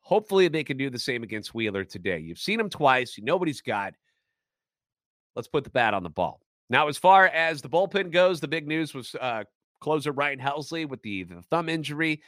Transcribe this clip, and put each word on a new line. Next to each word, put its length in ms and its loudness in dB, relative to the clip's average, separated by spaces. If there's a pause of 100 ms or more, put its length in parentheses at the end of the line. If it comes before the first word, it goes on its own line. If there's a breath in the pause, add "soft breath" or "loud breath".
Hopefully 480 2
they 160 -2
can 120 -6
do 140 -4
the 80 -10
same 240 -4
against 320 -10
Wheeler 300 -2
today. 340 -6
You've 200 -12
seen 200 -4
him 120 -2
twice. 460 2
You 80 -16
know 120 0
what 120 0
he's 120 -6
got. 340 -6 (1400)
Let's 120 -10
put 160 0
the 60 -16
bat 240 4
on 80 -2
the 80 -8
ball. 300 -4 (280)
Now, 200 4
as 100 -6
far 300 10
as 340 0
the 80 -12
bullpen 400 0
goes, 300 4
the 80 -6
big 180 -4
news 280 -2
was, 260 -12
uh, 240 -4 (360)
closer 300 0
Ryan 300 -2
Helsley 480 -6
with 140 -10
the, 200 -6
the 200 -14
thumb 260 -2
injury, 600 -4